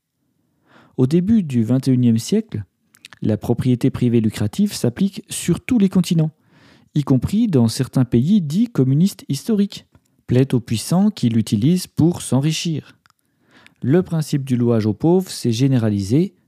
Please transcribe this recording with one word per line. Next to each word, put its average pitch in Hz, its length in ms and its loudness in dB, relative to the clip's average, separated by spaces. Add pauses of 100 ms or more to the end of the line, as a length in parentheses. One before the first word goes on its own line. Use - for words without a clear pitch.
(960)
Au 127 120 2
début 185 340 2
du 127 220 -2
vingt 127 240 0
et 131 40 2
unième 120 280 2
siècle, 190 460 -4 (580)
la 107 120 0
propriété 123 540 0
privée 120 320 0
lucrative 110 520 -2
s'applique - 540 -4
sur - 320 -4
tous 247 200 -2
les 196 100 4
continents, 160 420 0 (600)
y 147 80 0
compris 190 460 0
dans 123 200 2
certains 127 380 -2
pays 165 360 2
dits 170 260 -2
communistes 143 600 0
historiques, 202 600 -4 (400)
plaît 131 260 2
aux 123 60 2
puissants 170 500 -2
qui 127 200 -2
l'utilisent 117 580 0
pour 156 340 0
s'enrichir. 151 760 -4 (840)
Le 170 220 2
principe 147 420 -4
du 127 100 0
louage 117 300 2
aux 107 80 0
pauvres 185 380 0
s'est - 200 -4
généralisé, 113 840 0 (120)